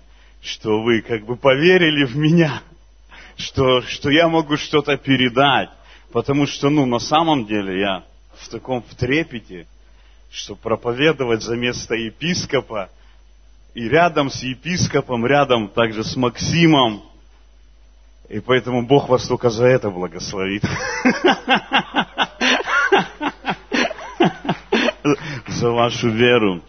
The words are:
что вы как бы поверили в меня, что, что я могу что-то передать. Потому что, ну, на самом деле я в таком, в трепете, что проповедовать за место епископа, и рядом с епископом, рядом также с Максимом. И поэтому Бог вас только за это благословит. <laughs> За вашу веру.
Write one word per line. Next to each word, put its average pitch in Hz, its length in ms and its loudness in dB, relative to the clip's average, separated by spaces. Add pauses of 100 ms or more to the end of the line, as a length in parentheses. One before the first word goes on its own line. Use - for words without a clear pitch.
(400)
что 110 420 -2
вы 117 200 2
как 110 220 -6
бы 120 120 -8
поверили 151 680 4
в 123 120 -4
меня, 156 460 2 (720)
что, 127 460 0
что - 280 -6
я 165 180 6
могу 160 280 0
что-то 143 400 0
передать. 127 760 2 (420)
Потому 139 340 0
что, 143 240 -2
ну, 147 160 2
на 120 120 0
самом 151 480 0
деле 98 340 -4
я 98 240 -4 (300)
в - 140 -20
таком, 120 340 -8
в - 140 -20
трепете, 123 720 -4 (640)
что - 260 -14
проповедовать 120 840 -2
за 113 140 -6
место 120 380 -4
епископа, 113 960 -6 (840)
и 117 140 -6
рядом 151 420 2
с - 120 -10
епископом, 131 840 -2
рядом 123 440 4
также 110 340 0
с - 140 -6
Максимом. 131 880 2 (1200)
И 107 120 -8
поэтому 123 440 0
Бог 139 240 4
вас 123 200 2
только 123 220 0
за 113 160 2
это 123 240 2
благословит. 92 800 -6
<laughs> - 60 -6 (4000)
За 117 240 -2
вашу 120 400 0
веру. 110 580 2